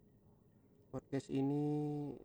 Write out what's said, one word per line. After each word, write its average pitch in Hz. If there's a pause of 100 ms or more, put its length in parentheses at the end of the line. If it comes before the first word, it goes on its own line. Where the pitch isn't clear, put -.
(960)
Podcast -
ini 147 (100)